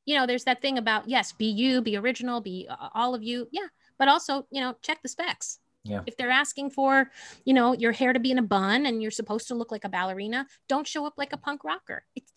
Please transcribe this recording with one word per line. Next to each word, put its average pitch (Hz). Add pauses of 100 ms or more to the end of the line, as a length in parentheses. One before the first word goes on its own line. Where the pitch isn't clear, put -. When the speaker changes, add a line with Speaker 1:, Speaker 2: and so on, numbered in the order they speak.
Speaker 1:
you 294
know, 269
there's 247
that 254
thing 269
about, 220
yes, 240
be 220
you, 247
be 214
original, 240
be, 185
uh, -
all 247
of 214
you. 240
Yeah. 370 (320)
But 269
also, 277
you 269
know, 254
check 311
the 247
specs. - (240)
Speaker 2:
Yeah. 208
Speaker 1:
If 233
they're 247
asking 277
for, 269 (360)
you 262
know, 254
your 233
hair 254
to 254
be 247
in 254
a 254
bun 202
and 233
you're 214
supposed 214
to 247
look 233
like 214
a 196
ballerina, 190 (220)
don't 285
show 294
up 302
like 277
a -
punk 285
rocker. - (100)
It's, -